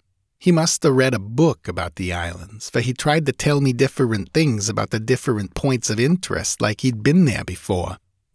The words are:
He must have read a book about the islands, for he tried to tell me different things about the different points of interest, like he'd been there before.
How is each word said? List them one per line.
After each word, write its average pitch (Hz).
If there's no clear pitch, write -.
He -
must 165
have 147
read 131
a 110
book 120
about 85
the 90
islands, 87
for 120
he 117
tried 151
to 131
tell 147
me 139
different 120
things 120
about 107
the 113
different 110
points 131
of 110
interest, -
like 107
he'd 120
been 151
there 110
before. 90